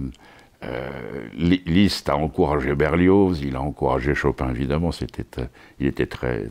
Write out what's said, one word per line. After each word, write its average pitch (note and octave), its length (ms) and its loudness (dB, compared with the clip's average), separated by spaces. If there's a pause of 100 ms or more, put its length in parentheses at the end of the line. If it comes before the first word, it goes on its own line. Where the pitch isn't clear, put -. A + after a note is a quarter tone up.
(640)
euh, B1 260 -8 (480)
Li-, E2+ 300 2
Liszt F2+ 420 2
a C#2+ 80 2
encouragé D2 580 0
Berlioz, F2 680 4
il C2+ 120 -4
a C2 60 -4
encouragé C2+ 540 0
Chopin, C2+ 340 0
évidemment, C#2 440 -2
c'était, - 340 -10 (120)
euh, B1+ 60 -6 (340)
il C#2 80 0
était C2 200 -2
très, A#1+ 440 -4